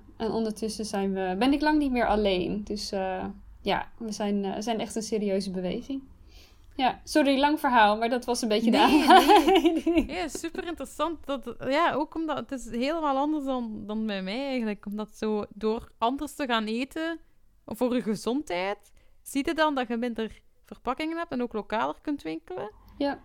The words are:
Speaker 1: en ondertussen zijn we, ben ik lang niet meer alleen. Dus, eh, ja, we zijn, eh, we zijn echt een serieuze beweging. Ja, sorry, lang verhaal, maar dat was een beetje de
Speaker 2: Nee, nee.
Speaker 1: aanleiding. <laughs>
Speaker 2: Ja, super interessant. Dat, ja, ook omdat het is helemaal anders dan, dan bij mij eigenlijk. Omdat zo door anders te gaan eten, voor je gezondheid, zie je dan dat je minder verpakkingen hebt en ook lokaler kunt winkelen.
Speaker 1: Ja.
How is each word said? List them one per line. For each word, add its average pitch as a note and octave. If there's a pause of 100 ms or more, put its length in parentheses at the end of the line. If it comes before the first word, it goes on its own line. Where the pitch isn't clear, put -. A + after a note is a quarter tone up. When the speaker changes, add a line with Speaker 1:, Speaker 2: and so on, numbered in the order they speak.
(260)
Speaker 1:
en G#3+
ondertussen A3
zijn G3
we, F#3
ben B3+
ik D4
lang D4+
niet C#4
meer A#3+
alleen. G3+
Dus, G#3
eh, F#3+ (380)
ja, F#3 (100)
we A3
zijn, G3+
eh, F#3+
we G#3
zijn A3
echt -
een A3
serieuze G3+
beweging. G3 (760)
Ja, -
sorry, C#4
lang D4
verhaal, A3
maar A3+
dat B3
was B3
een A3+
beetje A3+
de B3
Speaker 2:
Nee, D4
nee. -
Speaker 1:
aanleiding. E4
<laughs> D#4+
Speaker 2:
Ja, F4
super E4
interessant. D#4
Dat, C4+ (140)
ja, D4
ook D4+
omdat D#4
het B3
is A#3
helemaal C#4
anders D4
dan, A#3+
dan G#3+
bij G3
mij A3+
eigenlijk. A3+
Omdat G#3
zo G#3+ (100)
door A3
anders C#4
te C#4+
gaan A3+
eten, C#4 (480)
voor A#3+
je A#3+
gezondheid, C4+ (300)
zie -
je E4
dan D4+
dat B3+
je A#3+
minder A3+ (240)
verpakkingen D#4
hebt E4+
en B3
ook A#3+
lokaler A3+
kunt D4
winkelen. E4 (280)
Speaker 1:
Ja. C#4